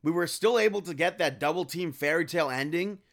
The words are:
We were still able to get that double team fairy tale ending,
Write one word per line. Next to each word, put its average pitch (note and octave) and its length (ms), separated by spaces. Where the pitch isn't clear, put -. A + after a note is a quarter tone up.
We D#3 80
were E3+ 160
still A#3 320
able G#3 220
to E3 120
get E3+ 240
that C3+ 220
double D#3+ 240
team E3+ 300
fairy D#3 320
tale D#3 240
ending, E3 480